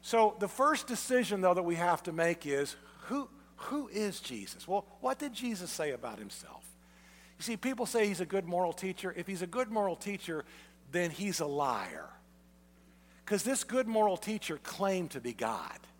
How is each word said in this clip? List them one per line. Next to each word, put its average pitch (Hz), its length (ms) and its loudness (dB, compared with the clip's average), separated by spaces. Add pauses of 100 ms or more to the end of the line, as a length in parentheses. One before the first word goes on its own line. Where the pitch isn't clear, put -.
So 214 380 6
the 196 80 0
first 277 400 4
decision, 226 540 2
though, 180 120 8
that 180 100 2
we 170 120 2
have 170 280 4
to 175 80 -4
make 170 360 2
is, 143 280 0 (280)
who, 269 260 -4 (280)
who 277 320 -4
is 202 300 -2
Jesus? 101 480 -10
Well, 196 180 0 (160)
what 262 180 0
did 285 140 -4
Jesus 202 360 -4
say 151 220 -2
about 120 260 -6
himself? - 460 -14 (760)
You - 60 -10
see, 226 120 -2
people 254 300 0
say 214 220 4
he's 190 120 0
a 180 60 0
good 196 200 0
moral 175 280 2
teacher. 185 420 -4
If 175 120 -6
he's 185 160 -4
a 180 40 -6
good 233 220 -2
moral 202 260 2
teacher, 170 480 -6 (480)
then 170 200 2
he's 180 280 -2
a 160 60 2
liar. 107 640 0 (1160)
'Cause 208 180 2
this 254 200 0
good 247 240 0
moral 214 300 4
teacher 208 460 -4
claimed 190 480 0
to 131 100 -8
be 120 120 -6
God. 104 440 -4 (220)